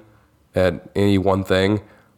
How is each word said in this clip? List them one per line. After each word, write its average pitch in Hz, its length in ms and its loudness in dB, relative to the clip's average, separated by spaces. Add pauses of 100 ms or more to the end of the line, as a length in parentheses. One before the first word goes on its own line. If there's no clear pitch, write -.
(540)
at 92 400 -2
any 101 240 0
one 95 260 0
thing, 98 360 0 (380)